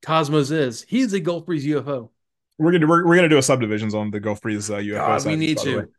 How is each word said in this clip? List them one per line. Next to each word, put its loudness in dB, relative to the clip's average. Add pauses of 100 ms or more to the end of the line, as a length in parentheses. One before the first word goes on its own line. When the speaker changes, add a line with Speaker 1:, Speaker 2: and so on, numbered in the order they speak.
Speaker 1:
Cosmos 0
is. -2
He 0
is 0
a -2
Gulf -4
Breeze -4
U 0
F -10
O. -8 (460)
Speaker 2:
We're 2
gonna, 4
we're, 4
we're 6
gonna 6
do 6
a 6
subdivisions 0
on -4
the -6
Gulf -4
Breeze, -4
uh, -4
U -6
F -4
O -2
Speaker 1:
God, 2
we 0
Speaker 2:
sightings, -2
Speaker 1:
need 0
Speaker 2:
by -4
the -2
Speaker 1:
to. -2
Speaker 2:
way. -6 (140)